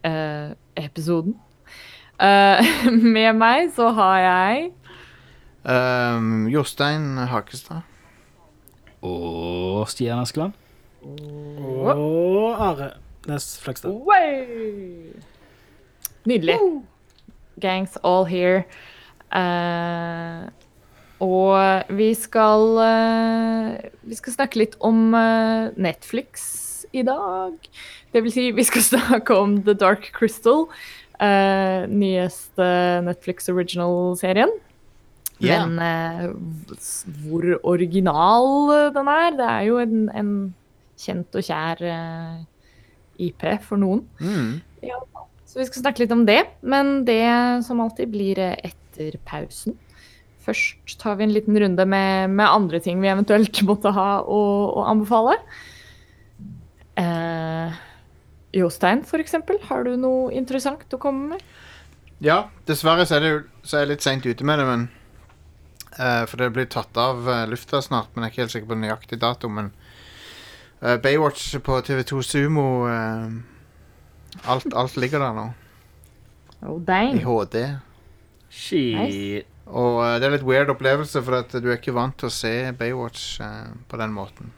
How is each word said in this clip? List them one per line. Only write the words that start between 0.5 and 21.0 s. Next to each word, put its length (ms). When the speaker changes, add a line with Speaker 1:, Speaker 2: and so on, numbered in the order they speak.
Speaker 1:
episoden. 560
Eh, 420
<laughs> 0
med 440
meg 380
så 200
har 260
jeg 520
Speaker 2:
Ehm, 880
Jostein 680
Hakestad. 640
Speaker 3:
Og 840
Stian 320
Askeland. 340
Speaker 1:
Og 840
Speaker 4:
Og 720
Are 320
Næss 320
Flekstad. 320
Speaker 1:
Way! 1080
Nydelig. 340
Speaker 4:
Woo! 240
Speaker 1:
Gangs 440
all 220
here. 400
Eh, 1160